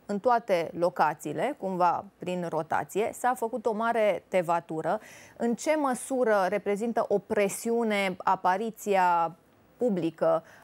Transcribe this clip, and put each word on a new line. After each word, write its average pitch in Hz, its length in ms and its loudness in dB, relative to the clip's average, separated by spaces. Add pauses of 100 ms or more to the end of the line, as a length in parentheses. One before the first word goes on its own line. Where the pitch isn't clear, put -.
în 202 120 -4
toate 208 600 2
locațiile, 165 800 0
cumva 175 460 0 (140)
prin 180 300 -6
rotație. 160 640 -2
S-a 247 240 -2
făcut 226 300 -4
o 233 60 0
mare 214 560 0
tevatură. 165 720 0 (360)
În 233 180 0
ce 311 220 0
măsură 247 720 0
reprezintă 202 600 -2
o 202 100 2
presiune 208 960 0
apariția 185 1200 0 (400)
publică 165 680 0 (220)